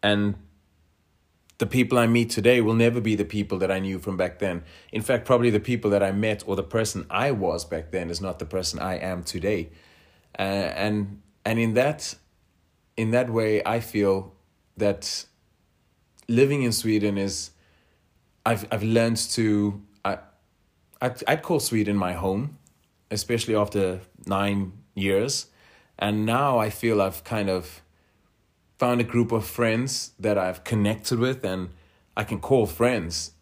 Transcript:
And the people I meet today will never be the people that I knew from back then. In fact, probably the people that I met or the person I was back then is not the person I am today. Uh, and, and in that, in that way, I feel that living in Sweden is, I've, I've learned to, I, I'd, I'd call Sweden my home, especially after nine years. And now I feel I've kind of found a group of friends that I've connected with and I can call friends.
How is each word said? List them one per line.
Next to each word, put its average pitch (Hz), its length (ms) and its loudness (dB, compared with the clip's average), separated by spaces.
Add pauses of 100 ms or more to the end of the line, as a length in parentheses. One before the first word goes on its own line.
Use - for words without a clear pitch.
And 104 320 2 (1200)
the 113 80 0
people 127 320 2
I 117 100 6
meet 117 220 4
today 120 300 4
will 110 140 4
never 117 260 4
be 110 160 2
the 101 100 0
people 101 340 -2
that 92 120 0
I 95 80 0
knew 95 200 -4
from 95 180 -6
back 90 220 -2
then. 87 240 -4 (280)
In 113 100 -4
fact, 120 240 0
probably 120 260 4
the 104 80 4
people 107 320 0
that 98 120 6
I 95 80 2
met 104 340 -2
or 98 100 -2
the 95 80 -2
person 110 460 -4
I 120 220 0
was 87 340 -2
back 80 260 -8
then 87 180 -6
is 85 100 -6
not 92 200 -8
the 87 60 -8
person 92 340 -6
I 92 180 -4
am 90 260 -6
today. 90 460 -4 (680)
Uh, - 40 -6
and, 101 800 -2 (240)
and 113 140 0
in 113 160 2
that, 143 400 0 (840)
in 113 140 0
that 123 180 2
way, 110 360 2
I 117 140 0
feel 98 540 0 (440)
that - 480 -2 (1000)
living 135 360 4
in 120 80 2
Sweden 104 460 2
is, 98 340 -4 (920)
I've, 110 260 0
I've 104 120 -2
learned 113 340 4
to, 104 640 0 (240)
I, 98 120 -2 (840)
I'd, 127 260 -4
I'd 156 160 0
call 165 160 0
Sweden 104 360 0
my 90 180 0
home, 98 440 -4 (540)
especially 113 440 -2
after 98 440 0 (260)
nine 98 480 0 (220)
years. 120 520 0 (520)
And 107 260 0
now 127 320 2
I 107 140 0
feel 110 300 0
I've 95 220 -2
kind 104 260 -2
of 90 320 -4 (1000)
found 120 200 2
a 117 40 2
group 117 280 2
of 110 140 0
friends 120 720 -2
that 104 200 0
I've 92 260 -2
connected 110 560 0
with 127 240 0
and 92 260 -4 (480)
I 107 60 -2
can 104 160 -6
call 127 260 4
friends. 110 760 -2